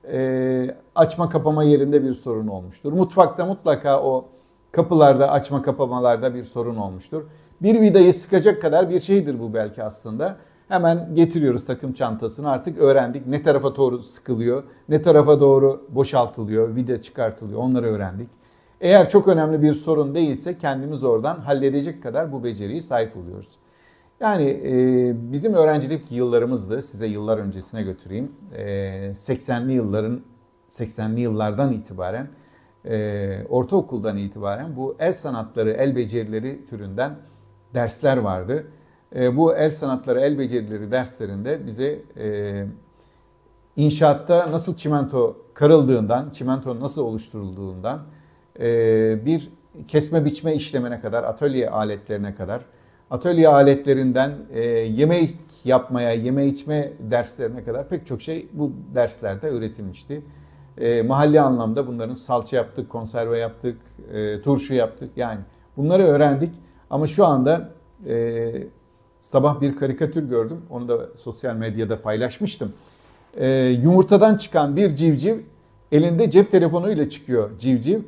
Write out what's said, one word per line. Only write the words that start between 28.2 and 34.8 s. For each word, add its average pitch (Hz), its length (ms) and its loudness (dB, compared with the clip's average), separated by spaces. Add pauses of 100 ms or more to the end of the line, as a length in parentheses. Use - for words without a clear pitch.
E, 98 580 -8
seksenli 127 580 -6
yılların, 110 480 -2 (480)
seksenli 110 520 -6
yıllardan 110 520 -2
itibaren, 107 560 -10 (560)
e, 104 540 -6 (100)
ortaokuldan 123 680 -2
itibaren 104 600 -8
bu 135 220 -8